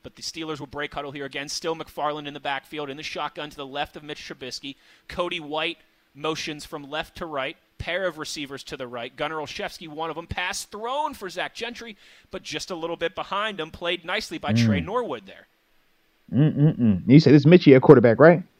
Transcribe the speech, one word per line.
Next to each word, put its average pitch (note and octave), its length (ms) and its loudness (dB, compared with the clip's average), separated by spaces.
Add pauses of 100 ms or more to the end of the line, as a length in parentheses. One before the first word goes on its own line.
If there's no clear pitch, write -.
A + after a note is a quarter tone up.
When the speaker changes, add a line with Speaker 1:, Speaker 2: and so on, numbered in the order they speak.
Speaker 1:
But - 140 -20
the C3+ 60 -20
Steelers D#3+ 400 -10
will C#3+ 60 -12
break C#3+ 260 -10
huddle C#3+ 180 -10
here C#3 140 -10
again. C#3 240 -10
Still D#3+ 260 -6
McFarland D3+ 500 -6
in C#3+ 80 -12
the D3 60 -14
backfield, C#3+ 500 -6
in C3+ 60 -10
the D3+ 80 -14
shotgun D3+ 460 -8
to C#3+ 80 -18
the C#3 100 -12
left C#3+ 300 -8
of D#3 60 -16
Mitch D3 260 -14
Trubisky. C3+ 480 -14 (320)
Cody F3 320 -6
White D#3 360 -6 (380)
motions D3+ 480 -6
from C#3+ 260 -14
left D3+ 280 -10
to F3+ 80 -10
right. D3 320 -8 (220)
Pair F3+ 280 -6
of D#3 100 -6
receivers C#3 480 -10
to D3 120 -12
the C3 100 -10
right. B2 260 -12
Gunnar D3+ 240 -6
Olszewski, D#3+ 520 -10
one D#3+ 200 -8
of D3+ 60 -8
them. E3+ 100 -12
Pass F#3 380 -6
thrown C4 500 -6
for G3 160 -14
Zach D#3+ 240 -8
Gentry, A#3 440 -14 (340)
but F#3 120 -14
just - 280 -10
a F3+ 40 -8
little E3 220 -6
bit E3+ 160 -6
behind G3+ 460 -6
him. D#3+ 120 -10
Played F3 340 -6
nicely F3+ 320 -6
by D3 160 -4
Trey A2+ 280 2
Speaker 2:
Mm. E2 40 -6
Speaker 1:
Norwood F3 400 -6
there. E2+ 220 -20 (840)
Speaker 2:
Mm-mm-mm. B2 760 2
You C3+ 120 10
said C#3 140 8
this D3 80 8
is B2 40 -4
Mitchie D#3+ 300 10
at B2+ 60 8
quarterback, A#2+ 380 8
right? D#3 240 8 (160)